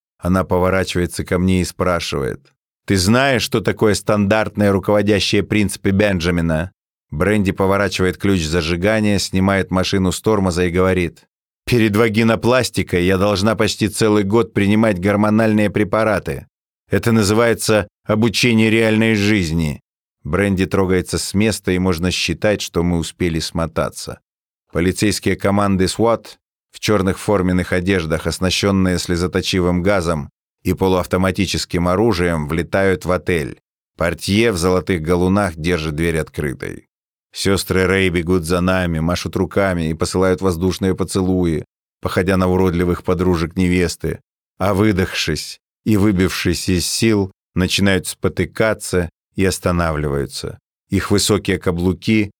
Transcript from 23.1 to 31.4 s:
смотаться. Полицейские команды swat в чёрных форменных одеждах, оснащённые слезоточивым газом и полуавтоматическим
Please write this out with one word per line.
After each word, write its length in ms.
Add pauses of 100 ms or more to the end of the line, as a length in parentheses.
смотаться. 840 (520)
Полицейские 640
команды 480
swat 540 (340)
в 80
чёрных 380
форменных 540
одеждах, 540
оснащённые 720
слезоточивым 840
газом 460 (340)
и 120
полуавтоматическим 1120